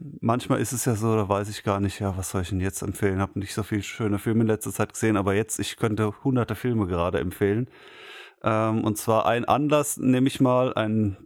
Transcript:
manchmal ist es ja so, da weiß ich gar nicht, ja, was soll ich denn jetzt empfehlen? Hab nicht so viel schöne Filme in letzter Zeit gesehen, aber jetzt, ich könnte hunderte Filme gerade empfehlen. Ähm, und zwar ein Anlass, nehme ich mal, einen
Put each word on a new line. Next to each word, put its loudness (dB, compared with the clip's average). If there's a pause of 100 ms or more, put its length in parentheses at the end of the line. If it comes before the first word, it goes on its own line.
(200)
manchmal 0
ist -2
es -4
ja 2
so, 2
da 2
weiß 0
ich -12
gar 2
nicht, 0
ja, -2
was -6
soll 0
ich -6
denn -2
jetzt -4
empfehlen? 0
Hab -2
nicht -6
so -2
viel -4
schöne -2
Filme 0
in 2
letzter -2
Zeit -2
gesehen, 2
aber 2
jetzt, -2
ich -6
könnte 0 (120)
hunderte 0
Filme 0
gerade 0
empfehlen. 0 (760)
Ähm, 0
und 0
zwar 2
ein 2
Anlass, 2
nehme 4
ich -2
mal, 4
einen 0